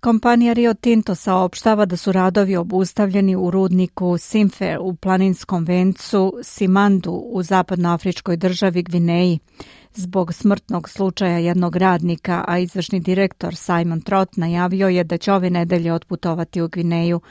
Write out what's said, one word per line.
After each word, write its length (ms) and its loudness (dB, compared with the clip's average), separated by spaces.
Kompanija 480 4
Rio 220 2
Tinto 400 2
saopštava 680 0
da 120 -4
su 160 -2
radovi 440 2
obustavljeni 800 0
u 140 0
rudniku 680 0
Simfer 640 0
u 140 -6
planinskom 680 0
vencu 800 0
Simandu 680 2
u 320 -6
zapadnoafričkoj 960 0
državi 460 0
Gvineji 560 2
zbog 400 -4
smrtnog 540 -2
slučaja 500 -2
jednog 380 0
radnika, 720 0
a 100 0
izvršni 420 -4
direktor 560 -2
Simon 440 -2
Trott 360 -2
najavio 520 0
je 160 2
da 140 -4
će 140 0
ove 180 2
nedelje 420 0
otputovati 680 -4
u 80 -2
Gvineju. 520 0